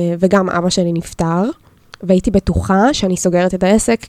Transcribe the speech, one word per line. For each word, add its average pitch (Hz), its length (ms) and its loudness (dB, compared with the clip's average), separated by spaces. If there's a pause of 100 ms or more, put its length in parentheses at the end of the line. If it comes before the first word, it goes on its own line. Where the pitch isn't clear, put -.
(180)
וגם 185 320 2
אבא 175 200 0
שלי 175 220 0
נפטר, 170 500 -2 (600)
והייתי 185 280 2
בטוחה 196 640 0
שאני 185 220 -2
סוגרת 180 380 0
את 185 80 -2
העסק, 214 460 2